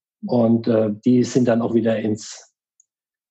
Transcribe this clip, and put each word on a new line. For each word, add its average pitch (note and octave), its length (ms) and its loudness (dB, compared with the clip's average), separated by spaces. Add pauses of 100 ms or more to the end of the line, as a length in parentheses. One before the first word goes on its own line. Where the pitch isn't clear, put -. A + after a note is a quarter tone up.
(260)
Und, A#2 420 2
äh, A2 220 2 (140)
die B2 200 4
sind A#2+ 260 0
dann A#2 120 2
auch A2+ 120 -4
wieder A2 260 0
ins - 540 -8 (760)